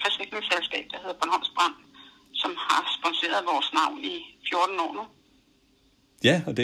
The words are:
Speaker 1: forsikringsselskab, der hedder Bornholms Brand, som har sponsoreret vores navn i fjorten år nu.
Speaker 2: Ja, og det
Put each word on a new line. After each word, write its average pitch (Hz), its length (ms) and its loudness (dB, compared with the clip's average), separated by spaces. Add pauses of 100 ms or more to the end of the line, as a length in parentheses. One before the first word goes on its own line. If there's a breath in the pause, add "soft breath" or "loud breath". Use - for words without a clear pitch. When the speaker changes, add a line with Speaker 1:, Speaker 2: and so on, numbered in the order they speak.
Speaker 1:
forsikringsselskab, 196 840 -2
der - 120 -12
hedder 185 180 -8
Bornholms - 340 0
Brand, 175 200 2 (640 loud breath)
som 190 100 -2 (140)
har 165 160 4 (160)
sponsoreret 170 540 0
vores - 180 2 (100)
navn 147 160 4 (180)
i - 20 -8 (340)
fjorten 185 360 2
år - 140 -4
nu. 220 40 -6 (1200)
Speaker 2:
Ja, 135 120 6 (120)
og 127 100 -4
det 123 60 2